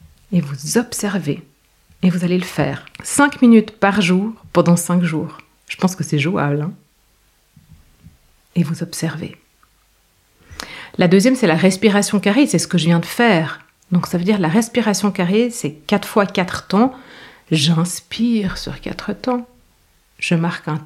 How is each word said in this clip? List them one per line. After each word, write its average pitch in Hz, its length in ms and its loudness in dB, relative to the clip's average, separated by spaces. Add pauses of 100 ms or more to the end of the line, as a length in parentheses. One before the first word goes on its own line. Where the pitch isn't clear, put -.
(340)
Et 180 80 2
vous 143 380 -4
observez. 190 640 -4 (580)
Et 185 80 4
vous 175 160 0
allez 180 120 0
le 180 60 -2
faire 139 420 -4 (180)
cinq - 380 0
minutes 226 300 6
par 202 300 2
jour 185 320 0 (200)
pendant 175 220 4
cinq 175 280 0
jours. 156 340 -4 (300)
Je - 100 -16
pense 180 180 -2
que - 80 -6
c'est 151 160 -2
jouable, 147 440 -2
hein. 165 100 -6 (1800)
Et 170 80 2
vous 151 200 -6
observez. - 540 -8 (1600)
La 180 100 4
deuxième, 196 280 4
c'est 233 120 0
la 160 80 4
respiration 196 640 2
carrée, 214 280 2
c'est 185 100 0
ce - 100 -2
que 180 120 0
je 156 60 0
viens 170 140 4
de 170 60 -4
faire. 185 580 0 (280)
Donc 180 160 0
ça 185 100 -4
veut 175 60 -4
dire 202 160 0
la 170 80 0
respiration 214 640 0
carrée, 196 400 0
c'est 151 220 -8
quatre - 340 -4
fois 202 180 2
quatre 190 420 -4
temps. 240 280 2 (560)
J'inspire 175 1040 -2
sur - 240 -10
quatre - 320 -8
temps. 247 340 -6 (720)
Je - 160 -4
marque 170 340 -2
un 151 180 -4